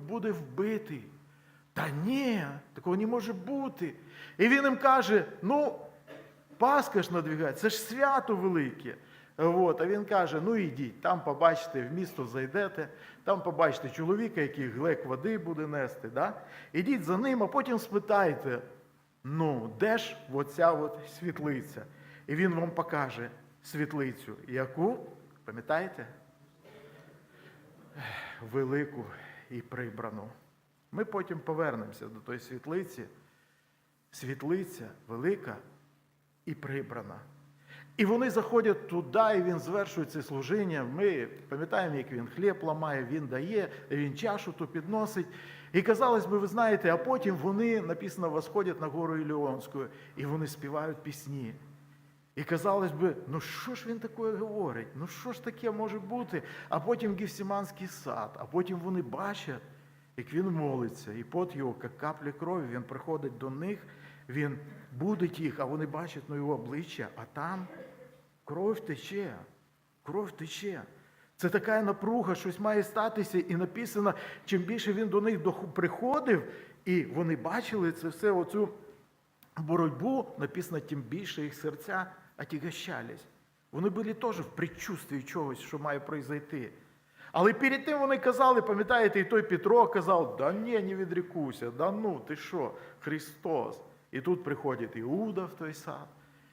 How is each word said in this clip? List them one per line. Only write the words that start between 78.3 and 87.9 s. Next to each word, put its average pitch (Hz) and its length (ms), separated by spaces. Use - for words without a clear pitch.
оцю 190 380
боротьбу, 165 720
написано, 160 420
тим 147 220
більше 156 400
їх 147 120
серця 185 520
отягощались. 147 800
Вони 175 180
були 214 240
теж 220 260
в 156 60
предчувстві - 800
чогось, 135 360
що - 200
має 143 200
произойти. 143 720
Але 196 220
перед 269 320
тим 294 140